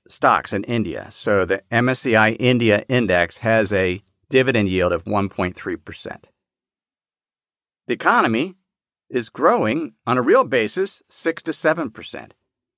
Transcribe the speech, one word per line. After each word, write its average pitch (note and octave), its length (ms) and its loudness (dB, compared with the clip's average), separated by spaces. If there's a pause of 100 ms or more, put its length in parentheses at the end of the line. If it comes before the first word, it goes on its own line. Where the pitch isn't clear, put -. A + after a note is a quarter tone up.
stocks A2+ 440 0
in G2+ 120 -4
India. F2 480 -4
So G2+ 320 0
the F#2+ 260 -2
M A#2 180 0
S C3 120 -2
C A#2+ 160 0
I A2 160 4
India A#2 560 2
Index F#2 500 0
has A2+ 340 0
a F#2 300 0 (260)
dividend B2 420 2
yield F2+ 220 2
of E2 140 -4
one G2+ 220 -2
point F#2 260 -4
three F#2 220 -8
percent. - 500 -16 (1600)
The B2 80 -2
economy E3+ 640 0 (520)
is A#2+ 200 -4
growing D3 640 0 (140)
on B2 120 0
a B2+ 40 0
real G3+ 200 4
basis, C3+ 640 -2
six - 360 -6
to D#3+ 80 -6
seven D#3 380 -2
percent. - 440 -16 (440)